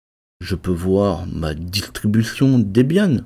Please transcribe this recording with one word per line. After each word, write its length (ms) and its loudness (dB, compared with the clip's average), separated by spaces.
je 160 -6
peux 160 -4
voir 560 0
ma 260 -4
distribution 1040 0
Debian 680 2